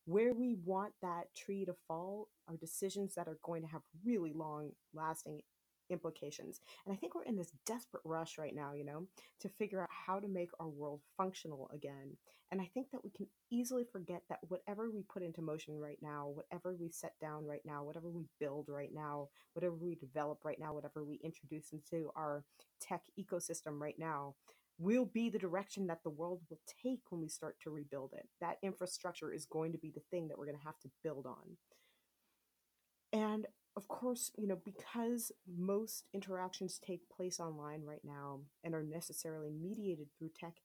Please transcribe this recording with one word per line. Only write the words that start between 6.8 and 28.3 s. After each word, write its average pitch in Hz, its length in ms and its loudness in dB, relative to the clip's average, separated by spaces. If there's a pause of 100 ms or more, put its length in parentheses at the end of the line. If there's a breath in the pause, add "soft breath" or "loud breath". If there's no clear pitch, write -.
And 196 100 0
I - 20 -2
think 349 180 -4
we're 339 100 -4
in 226 120 2
this 175 160 -2 (140)
desperate - 380 -4
rush 160 340 -2
right 147 160 -2
now, 143 180 -4
you 147 120 -4
know, 151 220 -4 (340 loud breath)
to 202 80 -4
figure 196 340 0
out 175 80 0
how - 280 0
to 202 100 -2
make 175 220 2 (100)
our 165 80 -2
world 147 320 -4 (160)
functional 170 580 0
again. 139 420 -8 (340 soft breath)
And 190 100 2
I 175 120 -2
think 262 200 -2
that 247 100 -4
we 208 80 -6
can - 160 -6 (240)
easily 240 340 4
forget 180 440 -4
that - 200 -4
whatever 208 420 0
we 208 120 -2
put 196 200 -4
into 165 200 -2
motion 151 360 -2
right 147 220 -6
now, 147 280 -2
whatever 175 500 -4
we 165 120 -2
set - 300 -4
down 151 240 -2
right 147 200 -4
now, 147 180 -2
whatever 165 280 -4
we 170 160 -4 (120)
build 147 300 0
right 143 240 -2
now, 147 360 0 (260 soft breath)
whatever 170 200 4
we 170 200 0
develop 147 500 0
right 151 140 0
now, 151 140 -2
whatever 147 320 -2
we 147 200 -4
introduce 156 480 -4
into 156 440 0
our 147 280 2 (360 soft breath)
tech 175 220 0 (160)
ecosystem 165 640 0
right 151 180 -2
now, 143 360 0 (440 soft breath)
will 220 260 8
be 233 260 4
the 202 80 2
direction 190 480 2
that 165 160 0
the 165 80 0
world 170 300 0 (100)
will 160 100 -10 (220)
take 254 180 2 (100)
when 170 100 0
we 156 80 0
start - 340 -4
to 160 80 -4
rebuild 143 420 -4
it. - 160 -10 (120)